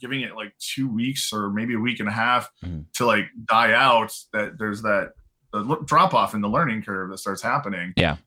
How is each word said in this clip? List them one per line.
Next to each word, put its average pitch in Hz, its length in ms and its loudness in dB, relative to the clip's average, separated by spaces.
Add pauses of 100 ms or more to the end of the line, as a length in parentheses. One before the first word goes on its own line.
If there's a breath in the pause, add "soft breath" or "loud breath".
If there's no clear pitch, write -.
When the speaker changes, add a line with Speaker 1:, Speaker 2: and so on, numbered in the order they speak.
Speaker 1:
giving 131 180 -6
it, 107 160 -8
like, 104 220 -12
two - 280 -4
weeks - 460 -2
or 101 180 -2
maybe 113 220 -2
a 113 60 0
week 117 200 -2
and 104 100 -4
a 101 40 -2
half 120 380 0 (120)
Speaker 2:
Mm-hmm. 87 180 -8 (120)
Speaker 1:
to, 120 140 0
like, 104 240 2 (160)
die 113 260 4
out. 117 400 6 (220)
That 104 240 -4
there's 107 240 -4
that, 101 320 0 (360)
the 107 100 -4
l-, 127 220 -2
drop 165 300 4
off 107 220 2
in 104 80 -2
the 101 60 -2
learning 113 340 0
curve 95 260 -6
that 95 100 -12
starts 95 220 -6
happening. 98 560 -4
Speaker 2:
Yeah. 78 200 2 (100)